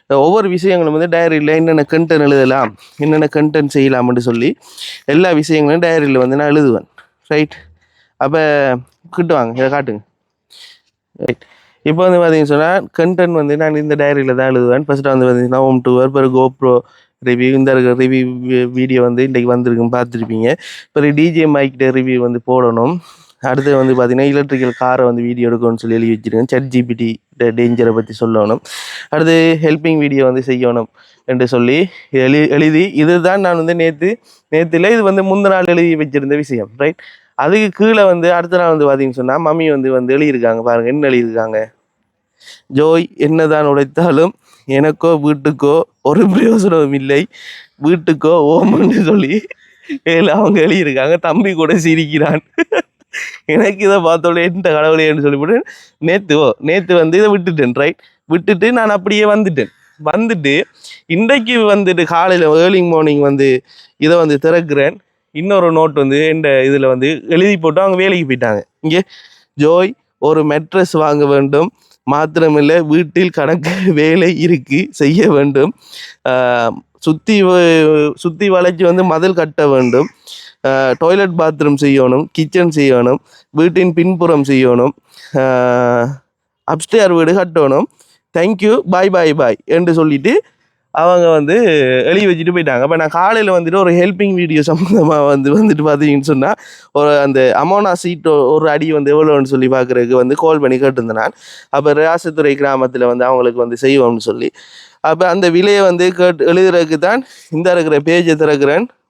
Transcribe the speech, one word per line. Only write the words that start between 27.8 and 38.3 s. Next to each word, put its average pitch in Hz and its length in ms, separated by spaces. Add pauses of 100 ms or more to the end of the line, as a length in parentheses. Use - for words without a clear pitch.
பத்தி 110 220
சொல்லணும். 110 460 (480)
அடுத்து 160 260 (260)
ஹெல்பிங் 156 380
வீடியோ 139 260
வந்து 127 180
செய்யணும் 123 460 (380)
என்று 127 200
சொல்லி 120 300 (400)
எழு-, 139 340
எழுதி, 156 320 (120)
இதுதான் 175 460
நான் 175 200
வந்து 165 140
நேத்து, 160 340 (420)
நேத்துல 165 400
இது 233 120
வந்து 196 200
முந்தின 190 300
நாள் 180 200
எழுதி 170 220
வச்சிருந்த 143 420
விஷயம். 120 400
ரைட், 151 240 (360)
அதுக்கு 196 340
கீழே 214 320
வந்து 175 300